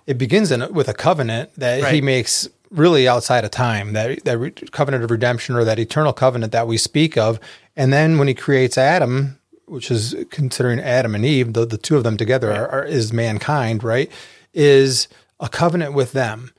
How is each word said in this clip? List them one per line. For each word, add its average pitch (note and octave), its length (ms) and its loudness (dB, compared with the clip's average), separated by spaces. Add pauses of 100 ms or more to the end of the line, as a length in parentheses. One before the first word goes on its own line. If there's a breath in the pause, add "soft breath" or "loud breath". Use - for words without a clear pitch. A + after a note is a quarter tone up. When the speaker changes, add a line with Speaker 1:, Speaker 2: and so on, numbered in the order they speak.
Speaker 1:
it C3+ 100 -2
begins D#3 340 2
in, B2 220 -2
with D#3 140 0
a G#2+ 80 -2
covenant C3 600 -2
that B2+ 220 -2
he C#3+ 40 -2
Speaker 2:
Right. C#3+ 200 2
Speaker 1:
makes C3 460 -2 (220)
really D3+ 360 4
outside A#2+ 380 2
of G#2 60 -8
time, G#2+ 420 -2
that, A2 320 -4
that A#2+ 140 -2
re-, C3+ 100 -6 (220)
covenant C3+ 320 -2
of A2+ 80 -2
redemption A#2+ 440 -2
or A#2+ 100 2
that A2 120 0
eternal C3+ 360 0
covenant A#2+ 380 0
that A#2 140 0
we A2+ 120 -2
speak D#3 380 0
of. A2 240 2 (360 loud breath)
And C3+ 180 2
then D#3 240 4
when C#3+ 100 2
he C3+ 60 0
creates C3 420 0
Adam, C3+ 640 0 (340)
which B2+ 180 -10
is A2+ 260 -2 (140)
considering B2 500 -2
Adam B2 360 0
and G#2 100 0
Eve, B2+ 280 0
the, A#2 120 0
the A2+ 120 -6
two - 200 0
of B2+ 60 2
them A2 140 0
together A2+ 320 0
Speaker 2:
Right. G#2 100 -2
Speaker 1:
are, A#2+ 100 -4
are, C#3 160 -4
is A#2+ 280 -2
mankind, A2+ 720 -2
right, A#2+ 280 -2 (420 loud breath)
is C3+ 540 4 (320 soft breath)
a - 80 -6
covenant E3 460 -2
with C3 180 0
them. B2 460 -4